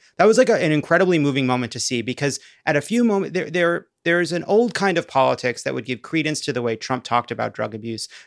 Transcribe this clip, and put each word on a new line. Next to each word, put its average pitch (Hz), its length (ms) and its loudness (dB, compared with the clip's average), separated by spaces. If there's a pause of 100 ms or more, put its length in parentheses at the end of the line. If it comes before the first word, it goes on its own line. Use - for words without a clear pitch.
(180)
that 175 80 6
was, 220 120 6
like, 254 120 6
a, 226 140 4
an 156 80 2
incredibly 170 480 2
moving 139 260 2
moment 127 280 -2
to 123 60 -12
see, 120 220 -2
because 127 380 -4 (260)
at 151 120 0
a 143 40 2
few 240 220 0
moments, 196 300 0
there, 180 180 -4
there, 170 360 0 (180)
there's 170 260 0
an 170 140 -4
old 220 280 2
kind 190 240 0
of 170 100 -2
politics 131 560 0
that 135 100 -4
would 127 120 -6
give 123 160 -6
credence 151 400 -2
to 139 120 -4
the 120 80 -2
way 117 140 -2
Trump 123 280 -6
talked 120 280 -2
about 117 220 -6
drug 113 220 -6
abuse, 110 320 -10 (200)